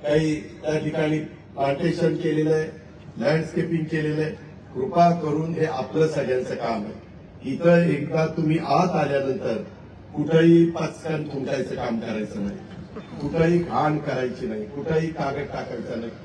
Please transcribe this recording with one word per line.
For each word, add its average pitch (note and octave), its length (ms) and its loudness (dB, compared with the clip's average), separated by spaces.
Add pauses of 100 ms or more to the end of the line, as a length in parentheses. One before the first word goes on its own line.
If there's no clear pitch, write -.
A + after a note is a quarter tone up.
काही D3+ 320 4
त्या - 420 -4
ठिकाणी D#3 420 0
प्लांटेशन D#3 960 -2
केलेलं D#3 400 2
आहे, D#3 120 0 (500)
लँडस्केपिंग D#3+ 680 0
केलेलं D3+ 380 -2
आहे. D3+ 100 -2 (420)
कृपा E3+ 380 4
करून D#3 420 -2
हे D#3 120 0
आपलं D#3 420 0
सगळ्यांचं B2+ 480 0
काम A2+ 280 -4
आहे. G#2+ 100 -10 (580)
इथं E3+ 300 6
एकदा D#3 440 0
तुम्ही D#3 320 2
आत E3+ 320 2
आल्यानंतर C3+ 680 0 (580)
कुठंही E3 560 8
पचकन D#3 520 -4
थुंकायचं C3 520 -4
काम A#2 240 -2
करायचं G#2+ 460 -6
नाही, G2+ 120 -6 (640)
कुठंही E3 360 2
घाण D3+ 400 0
करायची B2+ 500 -4
नाही, G#2+ 180 -6
कुठंही D#3+ 420 -2
कागद C#3 460 -4
टाकायचा A#2+ 420 -8
नाही. A2+ 160 -8 (140)